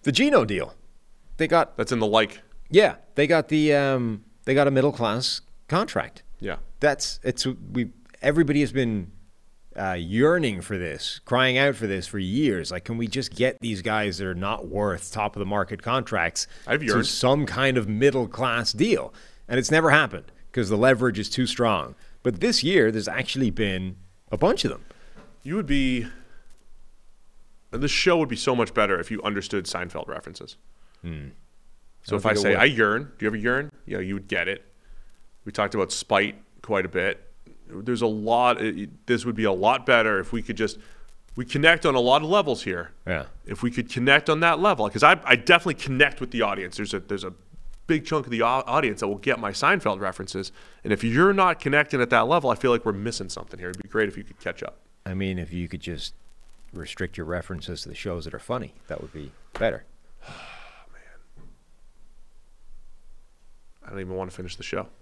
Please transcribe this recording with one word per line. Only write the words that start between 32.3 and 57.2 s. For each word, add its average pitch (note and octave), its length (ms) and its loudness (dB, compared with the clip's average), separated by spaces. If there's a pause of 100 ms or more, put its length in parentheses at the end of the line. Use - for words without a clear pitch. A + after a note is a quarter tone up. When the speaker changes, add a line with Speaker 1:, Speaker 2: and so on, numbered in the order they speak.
Speaker 2:
I - 40 2
Speaker 1:
think - 20 2
it G2+ 40 2
Speaker 2:
say, - 80 4
Speaker 1:
would. F#2 100 4
Speaker 2:
"I A#2+ 60 8
yearn," A2+ 380 2 (140)
do - 80 -6
you - 20 2
ever A2 80 -2
yearn? B2+ 360 -2 (160)
Yeah, F#2+ 120 -6
you F#2+ 140 -6
would G2 140 -8
get F2+ 200 -2
it. G2 180 -6 (800)
We G#2 60 -10
talked G2+ 220 -2
about F#2+ 180 0
spite G#2 440 0 (260)
quite G2 240 0
a E2+ 40 -8
bit. F#2 380 -2 (400)
There's A2+ 340 -4
a A#2 60 2
lot, A2+ 540 2
it, G2+ 460 -6
this A#2+ 180 0
would A#2+ 100 -2
be A2 100 0
a G2 60 4
lot A2 340 2
better A2 340 6
if F2+ 120 -4
we A2+ 120 -4
could G#2+ 140 -6
just, G#2+ 200 -2 (580)
we A#2+ 100 -8
connect E3 400 4
on C3+ 100 4
a B2+ 40 4
lot B2+ 220 6
of D#3 80 -4
levels D#3+ 340 2
here. F2 280 -6 (160)
Speaker 1:
Yeah. D#2 180 -4 (200)
Speaker 2:
If - 180 -8
we A#2+ 80 0
could A#2+ 180 -4
connect C#3 400 4
on D#3 120 2
that E3 180 2
level, F#3+ 300 2
'cause G#2 120 0
I, E3 220 8
I C3 120 6
definitely E3+ 400 4
connect C3+ 460 0
with B2 100 -8
the A#2 100 -2
audience. G2 360 -2
There's G#2 160 -6
a, G2 60 -4
there's F#2+ 240 -6
a F2+ 100 -10 (540)
big D#3 180 0
chunk D3 200 -2
of A#2+ 60 -8
the A2+ 120 0
au-, B2+ 240 2
audience B2 320 0
that G#2+ 80 -2
will G2+ 100 -2
get A#2 220 0
my G#2 120 -4
Seinfeld C#3 480 0
references. G2 520 -6 (320)
And G#2+ 100 0
if G2+ 100 -2
you're D3+ 300 4
not F#3 260 2
connecting C#3+ 420 2
at A#2+ 100 2
that A#2 160 6
level, D3 220 2
I A2 60 2
feel B2+ 140 0
like A#2 160 2
we're G#2+ 60 2
missing G2+ 380 -6
something - 300 -12
here. F2+ 100 -8
It'd F#2+ 120 -12
be G2 80 -14
great A2 180 0
if G2 100 -8
you G2+ 60 -12
could - 160 -20
catch - 220 -8
up. - 160 -12 (280)
Speaker 1:
I F#2+ 80 -6
mean, F#2+ 260 -2
if D#2+ 120 -8
you F2 160 -6
could E2 140 -10
just E2 320 -10 (600)
restrict - 440 -10
your E2 80 -8